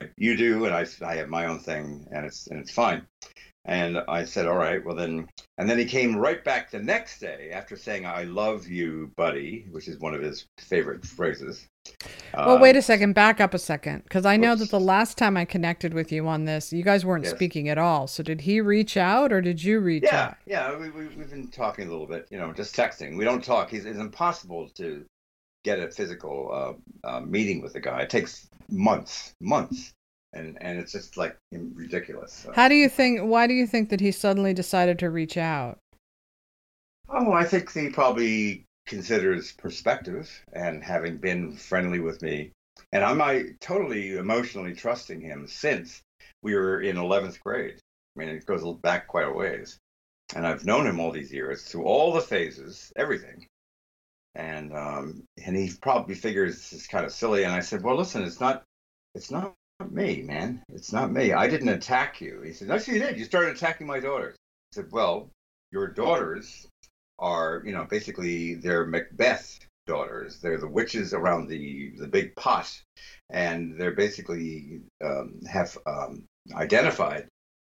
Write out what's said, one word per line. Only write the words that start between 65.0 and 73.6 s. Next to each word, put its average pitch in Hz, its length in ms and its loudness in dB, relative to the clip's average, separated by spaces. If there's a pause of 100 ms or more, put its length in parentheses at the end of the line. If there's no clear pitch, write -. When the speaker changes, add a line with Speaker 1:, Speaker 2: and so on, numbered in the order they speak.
Speaker 1:
your 98 160 -2
daughters - 800 -2 (540)
are, 82 440 0
you 104 80 -6
know, 85 120 -6
basically 87 680 -4
they're 85 320 0
Macbeth - 720 0 (260)
daughters. 67 540 -6
They're 82 180 -2
the 76 100 -8
witches 101 460 -4
around 85 340 0
the, 71 480 -10
the - 120 -12
big - 260 0
pot. - 420 0 (540)
And 85 500 -4